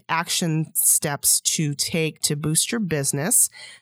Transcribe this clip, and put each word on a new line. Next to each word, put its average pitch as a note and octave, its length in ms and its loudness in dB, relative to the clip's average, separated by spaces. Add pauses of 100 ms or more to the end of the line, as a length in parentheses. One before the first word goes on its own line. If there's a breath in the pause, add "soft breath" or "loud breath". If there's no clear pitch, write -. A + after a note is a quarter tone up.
action D#3+ 640 0
steps - 680 2
to D3+ 320 0
take D#3 480 -2
to - 120 0
boost D3+ 380 0
your A#3+ 80 -2
business. D#3 680 0 (340 loud breath)